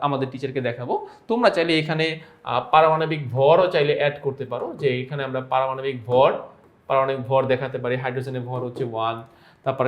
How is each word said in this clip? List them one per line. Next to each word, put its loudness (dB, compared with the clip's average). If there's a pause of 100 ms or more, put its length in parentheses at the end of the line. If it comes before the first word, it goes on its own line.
আমাদের 0
টিচারকে -6
দেখাবো। -6 (360)
তোমরা 4
চাইলে 2
এখানে, 0 (120)
আহ, -6 (120)
পারমাণবিক 4 (140)
ভরও 6
চাইলে 4
অ্যাড 0 (100)
করতে -6
পারো, -6 (140)
যে 0 (140)
এখানে -8
আমরা -4 (100)
পারমাণবিক -2 (120)
ভর, 6 (560)
পারমাণবিক 0
ভর 4 (120)
দেখাতে -4
পারি। -2
হাইড্রোজেনের -6
ভর -6
হচ্ছে -8
ওয়ান, -4 (460)
তারপর -2